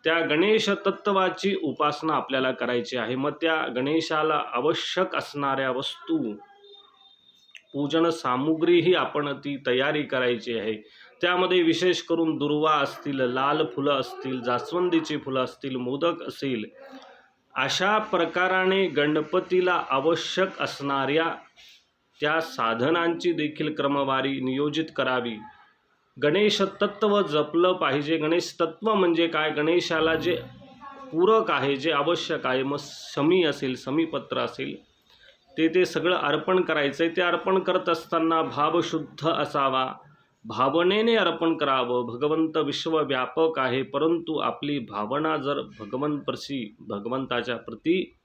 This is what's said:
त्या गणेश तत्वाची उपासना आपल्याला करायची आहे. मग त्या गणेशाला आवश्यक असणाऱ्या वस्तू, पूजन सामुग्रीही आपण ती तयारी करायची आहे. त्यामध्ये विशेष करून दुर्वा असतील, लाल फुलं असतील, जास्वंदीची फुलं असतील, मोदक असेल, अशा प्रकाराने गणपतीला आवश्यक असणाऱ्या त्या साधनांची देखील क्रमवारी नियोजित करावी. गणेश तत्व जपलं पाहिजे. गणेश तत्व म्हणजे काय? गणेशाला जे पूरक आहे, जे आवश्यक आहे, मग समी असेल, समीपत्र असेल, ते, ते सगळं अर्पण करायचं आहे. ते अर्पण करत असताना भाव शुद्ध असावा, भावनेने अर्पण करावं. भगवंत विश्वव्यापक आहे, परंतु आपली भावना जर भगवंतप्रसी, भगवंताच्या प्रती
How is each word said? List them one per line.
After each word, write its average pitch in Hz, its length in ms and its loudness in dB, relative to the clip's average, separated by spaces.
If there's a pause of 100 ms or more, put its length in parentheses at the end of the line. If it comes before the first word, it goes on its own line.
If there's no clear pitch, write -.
त्या 165 160 2
गणेश 190 500 2
तत्वाची 190 920 0
उपासना 147 500 0
आपल्याला 131 380 0
करायची 123 460 -2
आहे. 117 180 -2
मग 143 160 0
त्या 160 440 0
गणेशाला 156 680 0 (100)
आवश्यक 156 640 0
असणाऱ्या 135 560 -2
वस्तू, 131 640 -4 (1400)
पूजन 156 360 2
सामुग्रीही 160 840 2
आपण 143 400 0
ती 139 240 -8 (100)
तयारी 139 360 0
करायची 120 560 -2
आहे. 107 140 -4 (480)
त्यामध्ये 180 400 2
विशेष 170 400 2
करून 165 360 0
दुर्वा 147 340 2
असतील, 139 480 -2
लाल 135 460 2 (100)
फुलं 143 160 0
असतील, 131 500 -4
जास्वंदीची 156 760 0
फुलं 131 260 -2
असतील, 131 320 -6
मोदक 139 480 -2
असेल, 123 420 -4 (880)
अशा 180 420 0
प्रकाराने 185 880 2
गणपतीला 160 1000 2
आवश्यक 160 720 0
असणाऱ्या 139 720 0 (840)
त्या 156 200 2
साधनांची 165 880 0
देखील 151 440 -4
क्रमवारी 139 640 0
नियोजित 143 460 -2 (100)
करावी. 123 400 -2 (880)
गणेश 196 380 4
तत्व 202 600 0
जपलं 160 520 2
पाहिजे. 147 440 0
गणेश 165 440 0
तत्व 208 320 0
म्हणजे 170 340 4
काय? 156 240 0
गणेशाला 160 640 2
जे 160 260 -2 (680)
पूरक 202 400 4
आहे, 139 240 2
जे 143 160 -2
आवश्यक 151 560 0
आहे, 131 160 0
मग 139 140 -2 (380)
समी 170 280 4
असेल, 139 320 -2
समीपत्र 143 640 -4
असेल, 131 380 -6 (840)
ते, 160 100 2
ते 175 180 4
सगळं 165 300 0
अर्पण 156 460 0
करायचं 151 440 0
आहे. 165 120 -2
ते 185 40 2
अर्पण 175 380 2
करत 180 300 0
असताना 165 520 0
भाव 147 400 2
शुद्ध 151 460 -4
असावा, 135 640 0 (520)
भावनेने 170 720 2
अर्पण 165 420 2
करावं. 123 480 2
भगवंत 156 520 0
विश्वव्यापक 151 1040 0
आहे, 131 220 0
परंतु 156 560 0
आपली 143 420 -2
भावना 123 580 -2
जर 139 240 -2 (180)
भगवंतप्रसी, 131 1000 -6
भगवंताच्या 117 800 -4
प्रती 165 680 -4